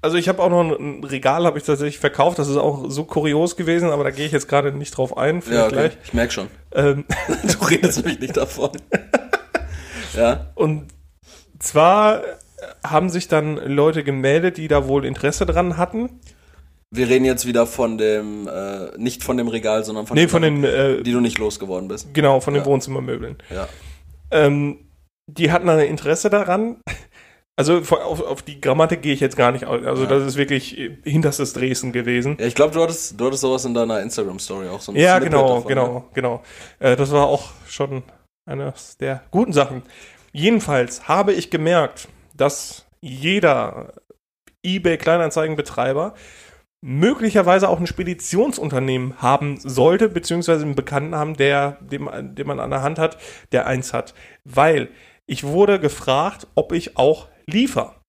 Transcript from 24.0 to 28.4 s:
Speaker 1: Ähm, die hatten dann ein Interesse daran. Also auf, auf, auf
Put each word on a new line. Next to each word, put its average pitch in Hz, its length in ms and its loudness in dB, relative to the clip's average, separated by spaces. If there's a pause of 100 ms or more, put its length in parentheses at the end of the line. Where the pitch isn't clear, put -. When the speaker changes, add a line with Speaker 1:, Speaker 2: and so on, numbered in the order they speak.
Speaker 1:
Ähm, 143 580 2 (420)
die 156 220 2
hatten 175 140 2
dann 160 120 6
ein 147 80 4
Interesse 156 420 0
daran. 202 520 0 (720)
Also 156 240 4
auf, 156 120 0
auf, 156 340 0
auf - 160 -6